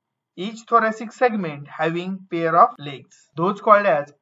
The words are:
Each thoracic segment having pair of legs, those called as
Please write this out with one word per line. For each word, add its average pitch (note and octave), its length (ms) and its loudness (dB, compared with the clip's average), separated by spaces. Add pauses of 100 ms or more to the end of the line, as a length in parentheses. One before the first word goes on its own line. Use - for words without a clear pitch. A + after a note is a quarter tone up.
(360)
Each G#3+ 320 -12
thoracic A3 440 0
segment F3 560 -2
having F3 600 -6
pair E3 280 0
of F3 200 6
legs, - 600 -16
those F#3+ 240 -2
called G3+ 260 4
as D3 360 0